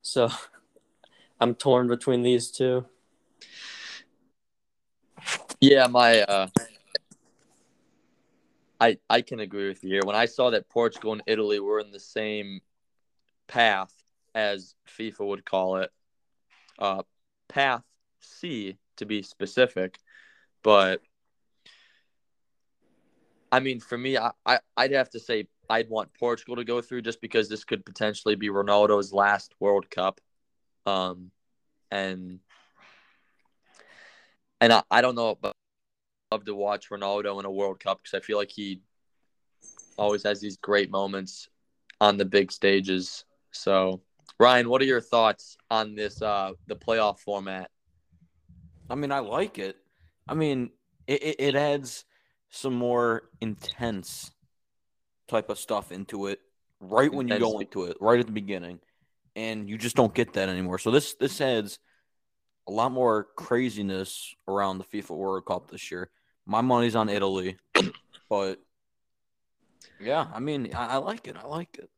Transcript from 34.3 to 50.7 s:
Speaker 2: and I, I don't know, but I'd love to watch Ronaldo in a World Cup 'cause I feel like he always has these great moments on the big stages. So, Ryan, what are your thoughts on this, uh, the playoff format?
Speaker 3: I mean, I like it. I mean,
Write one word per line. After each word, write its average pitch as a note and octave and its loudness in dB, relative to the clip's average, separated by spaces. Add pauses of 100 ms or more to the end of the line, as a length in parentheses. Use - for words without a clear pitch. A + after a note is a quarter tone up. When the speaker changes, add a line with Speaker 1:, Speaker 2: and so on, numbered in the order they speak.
Speaker 2:
and A#2 8
I, G#2 8
I A#2+ 8
don't B2+ 2
know, A2+ -2
but G#2 -6 (840)
I'd A2+ -2
love G2+ -10
to G#2 -6
watch G2+ -4
Ronaldo G2+ -4
in G2 -10
a G2 -8
World G2 -4
Cup F#2+ -4
'cause - -8
I F#2+ -2
feel G#2+ -2
like G2+ -4
he F#2+ -10 (1160)
always G#2 0
has G#2 -2
these G2+ -10
great G2+ 0
moments G2 -6 (540)
on G2+ 6
the G2+ 0
big G2 2
stages. F#2+ 0 (260)
So, F#2+ 0 (380)
Ryan, A#2+ 8
what C3 2
are C3+ 2
your B2+ 2
thoughts - 0 (120)
on A2 -2
this, G#2 -6
uh, G2 -2 (120)
the G#2+ -10
playoff A2 -2
format? G2 -8 (1200)
Speaker 3:
I B2 -6
mean, C#3+ -4
I C#3 0
like B2 -4
it. F#2+ -8 (500)
I - -6
mean, C#3+ -2 (360)